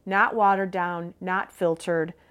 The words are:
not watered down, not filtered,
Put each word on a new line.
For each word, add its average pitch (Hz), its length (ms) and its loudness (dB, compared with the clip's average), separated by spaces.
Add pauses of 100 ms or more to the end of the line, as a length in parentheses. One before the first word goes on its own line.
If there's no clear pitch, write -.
not 196 300 2
watered 196 360 2
down, 175 480 -6
not 185 320 -4
filtered, 165 640 -2 (180)